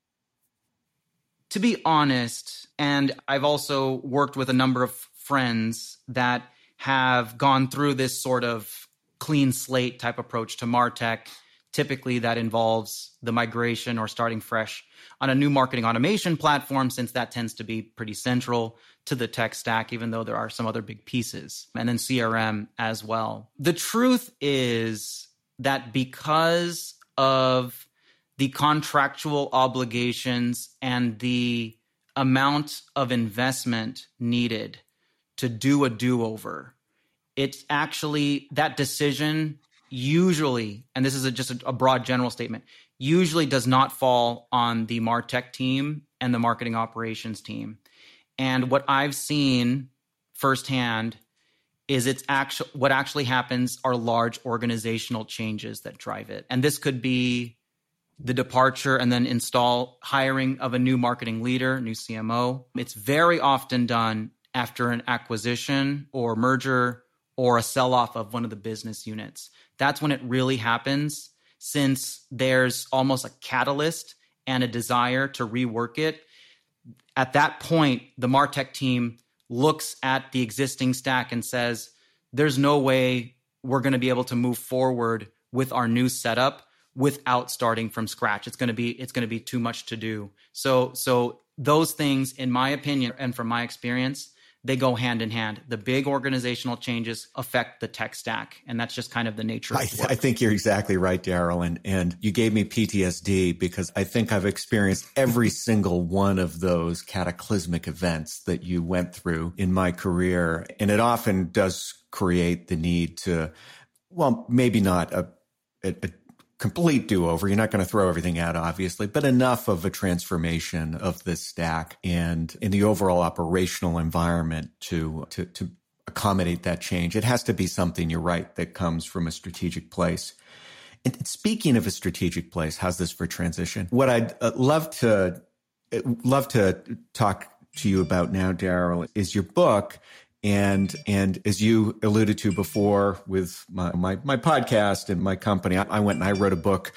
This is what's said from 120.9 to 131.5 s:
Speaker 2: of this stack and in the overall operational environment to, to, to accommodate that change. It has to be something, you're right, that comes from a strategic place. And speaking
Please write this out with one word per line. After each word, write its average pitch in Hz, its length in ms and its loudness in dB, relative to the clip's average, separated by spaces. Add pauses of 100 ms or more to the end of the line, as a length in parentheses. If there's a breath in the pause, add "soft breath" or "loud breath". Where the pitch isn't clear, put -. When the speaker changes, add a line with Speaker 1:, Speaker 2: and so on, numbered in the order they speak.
Speaker 2:
of 85 300 -6
this 85 200 -4
stack 82 600 -6
and 85 560 -2
in 104 100 -2
the 101 140 4
overall 92 360 4
operational 85 800 0
environment 82 720 0 (120)
to, 78 480 -4
to, 90 160 -8
to - 220 -10 (380)
accommodate 92 560 0
that 87 180 -2
change. 87 360 -2
It 107 80 2
has 123 200 2
to - 80 2
be 92 140 0
something, 85 440 -2
you're 82 100 -2
right, 87 340 -2
that 85 200 -6
comes 82 300 -2
from 85 220 -4
a 80 60 -4
strategic - 580 -8
place. 87 440 -2 (680 loud breath)
And - 220 -2
speaking 214 500 2